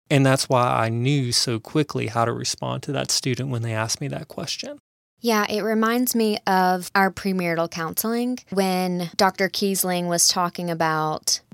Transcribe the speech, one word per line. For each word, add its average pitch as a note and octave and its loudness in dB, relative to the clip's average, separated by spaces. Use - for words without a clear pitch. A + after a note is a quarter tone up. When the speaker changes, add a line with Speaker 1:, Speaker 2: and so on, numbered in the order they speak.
Speaker 1:
And C#3 6
that's C3 4
why B2 4
I B2 2
knew A#2+ 0
so A#2 0
quickly C3 -2
how A#2 0
to A#2 2
respond B2+ -6
to D3 -6
that C3 -2
student C3 -2
when A#2 -4
they A#2 -4
asked A2 -2
me C#3+ -6
that - -10
question. B3 -10
Speaker 2:
Yeah, G#3+ 2
it G#3 -2
reminds A3+ 2
me A3 2
of F#3 2
our F#3+ 4
premarital E3+ -2
counseling A3+ -4
when F#3 0
Doctor F#3+ 2
Kiesling F#3 -2
was E3+ 4
talking F3 -2
about D#3+ 0